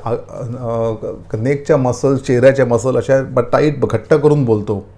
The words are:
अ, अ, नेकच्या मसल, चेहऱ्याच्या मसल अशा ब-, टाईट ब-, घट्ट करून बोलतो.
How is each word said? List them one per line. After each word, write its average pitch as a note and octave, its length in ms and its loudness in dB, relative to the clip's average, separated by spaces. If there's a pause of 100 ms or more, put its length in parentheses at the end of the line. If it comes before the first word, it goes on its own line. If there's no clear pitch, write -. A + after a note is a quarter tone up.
अ, A#2 80 -4
अ, A2+ 1200 -6
नेकच्या C#3 420 0
मसल, C3+ 380 0
चेहऱ्याच्या C3 500 4
मसल A#2+ 320 0
अशा C3+ 240 2
ब-, C3 180 -4
टाईट C3+ 400 0
ब-, A#2+ 60 -2
घट्ट - 280 0
करून D3 320 4
बोलतो. G#2+ 400 -2 (120)